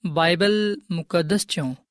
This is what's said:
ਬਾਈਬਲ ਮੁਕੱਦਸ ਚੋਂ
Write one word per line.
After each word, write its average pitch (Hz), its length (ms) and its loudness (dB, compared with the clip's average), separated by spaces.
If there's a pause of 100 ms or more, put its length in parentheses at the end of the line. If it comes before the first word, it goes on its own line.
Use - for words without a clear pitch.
ਬਾਈਬਲ 196 760 2 (140)
ਮੁਕੱਦਸ 170 560 -2
ਚੋਂ 135 280 -4 (160)